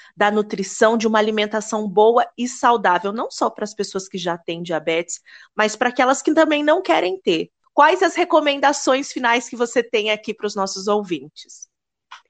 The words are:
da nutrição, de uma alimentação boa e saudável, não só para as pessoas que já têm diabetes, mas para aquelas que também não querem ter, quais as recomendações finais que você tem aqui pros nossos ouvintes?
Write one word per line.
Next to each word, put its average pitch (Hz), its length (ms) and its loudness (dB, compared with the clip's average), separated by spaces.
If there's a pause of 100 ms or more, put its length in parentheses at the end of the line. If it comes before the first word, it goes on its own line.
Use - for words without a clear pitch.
(180)
da 208 120 2
nutrição, 208 680 0
de 220 100 0
uma 220 120 2
alimentação 214 680 -2
boa 220 400 4 (100)
e 240 80 -4
saudável, 202 680 0
não 302 180 -6
só - 180 -2
para - 140 -8
as 208 100 -10
pessoas 196 360 -8
que 202 80 -10
já 175 200 -4
têm 170 240 -10
diabetes, 165 600 -4 (340)
mas 214 220 0
para 254 100 0
aquelas 254 340 2
que 311 120 0
também 302 280 4
não 302 200 2
querem 359 400 0
ter, 170 280 -2 (240)
quais 339 300 4
as 359 120 0
recomendações 285 960 0
finais 240 380 -2
que 254 60 -12
você 233 280 -2
tem 214 280 -2
aqui 214 220 -4
pros 208 220 -8
nossos 190 320 -6
ouvintes? 180 800 -6 (600)